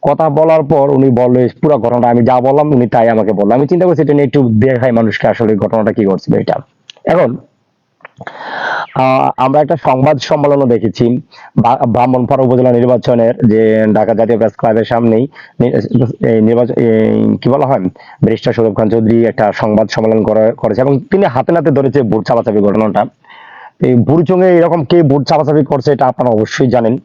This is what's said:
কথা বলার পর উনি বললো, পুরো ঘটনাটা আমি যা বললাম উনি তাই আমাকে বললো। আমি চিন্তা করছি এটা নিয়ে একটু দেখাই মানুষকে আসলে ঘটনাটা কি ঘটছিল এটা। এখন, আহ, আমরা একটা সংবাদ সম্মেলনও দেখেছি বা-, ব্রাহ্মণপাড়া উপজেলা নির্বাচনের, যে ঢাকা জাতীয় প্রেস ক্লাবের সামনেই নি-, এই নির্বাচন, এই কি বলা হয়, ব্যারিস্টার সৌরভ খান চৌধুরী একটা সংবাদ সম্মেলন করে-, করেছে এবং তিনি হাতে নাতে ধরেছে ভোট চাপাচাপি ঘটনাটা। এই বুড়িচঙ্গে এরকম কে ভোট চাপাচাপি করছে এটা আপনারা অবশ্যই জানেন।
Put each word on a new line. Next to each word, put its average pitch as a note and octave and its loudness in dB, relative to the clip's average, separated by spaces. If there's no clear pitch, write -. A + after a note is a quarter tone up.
কথা C#3+ 0
বলার D#3+ 2
পর C#3 0
উনি C3+ 2
বললো, B2 2
পুরো D3 2
ঘটনাটা A#2+ 0
আমি A#2+ 2
যা B2+ 2
বললাম C#3+ 2
উনি B2 2
তাই A2+ 2
আমাকে A2 0
বললো। G2+ 0
আমি C#3 0
চিন্তা F3+ 0
করছি D#3+ 0
এটা D3 0
নিয়ে C#3+ 2
একটু C3 0
দেখাই B2 0
মানুষকে A2+ 0
আসলে A2 0
ঘটনাটা G#2+ -2
কি G#2+ 0
ঘটছিল F#2+ -2
এটা। - -4
এখন, D3 0
আহ, C3 0
আমরা C3+ 0
একটা D3+ 0
সংবাদ C3+ 0
সম্মেলনও C#3+ 0
দেখেছি A#2 0
বা-, A#2+ 0
ব্রাহ্মণপাড়া B2+ 0
উপজেলা B2+ 2
নির্বাচনের, A#2+ 0
যে A2 2
ঢাকা G#2+ 0
জাতীয় A2 0
প্রেস G#2+ 0
ক্লাবের A2+ 0
সামনেই A#2 0
নি-, A#2+ 0
এই A2+ 2
নির্বাচন, A#2 0
এই A2 2
কি - -2
বলা C3+ 0
হয়, C3 0
ব্যারিস্টার A2 0
সৌরভ A2 0
খান A2 0
চৌধুরী A#2 2
একটা G#2+ 0
সংবাদ G#2+ 0
সম্মেলন A2 0
করে-, A2 0
করেছে A2 -4
এবং C3+ 0
তিনি G3 -2
হাতে C3+ -2
নাতে E3+ 0
ধরেছে C#3 0
ভোট A2 -2
চাপাচাপি A2+ 0
ঘটনাটা। G#2 0
এই B2+ 2
বুড়িচঙ্গে E3+ 2
এরকম E3+ 2
কে E3+ 2
ভোট C3+ 0
চাপাচাপি D3+ 0
করছে C#3+ -2
এটা C3 0
আপনারা B2+ -2
অবশ্যই A2 0
জানেন। A#2 0